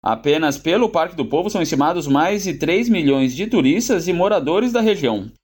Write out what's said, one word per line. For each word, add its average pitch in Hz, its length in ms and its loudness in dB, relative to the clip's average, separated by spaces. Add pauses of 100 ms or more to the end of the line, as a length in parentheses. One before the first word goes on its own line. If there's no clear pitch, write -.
Apenas 143 560 -2
pelo 202 320 0
Parque 165 280 -2
do 135 80 -4
Povo 165 260 -2
são 196 100 -4
estimados 156 460 -2
mais 175 380 0
de 175 100 -4
três 175 340 0
milhões 139 460 2
de 196 140 -6
turistas 180 580 2
e 185 60 0
moradores 185 580 0
da 233 100 0
região. 143 460 0 (180)